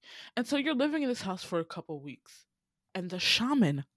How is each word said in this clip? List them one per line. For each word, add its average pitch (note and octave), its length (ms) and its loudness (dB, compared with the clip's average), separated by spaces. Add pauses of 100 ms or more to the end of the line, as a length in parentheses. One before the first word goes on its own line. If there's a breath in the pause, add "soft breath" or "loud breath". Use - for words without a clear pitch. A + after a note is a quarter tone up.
(360 loud breath)
And A#3+ 100 0
so C#4+ 100 0
you're C#4+ 180 2
living D4 280 2
in C4+ 60 2
this B3 140 -2
house F#3 200 -6
for F3 160 -2
a E3 60 0
couple D#3 360 -10
weeks, - 460 -16 (480)
and F3+ 160 -6
the F3+ 80 -6
shaman G3+ 640 4 (120)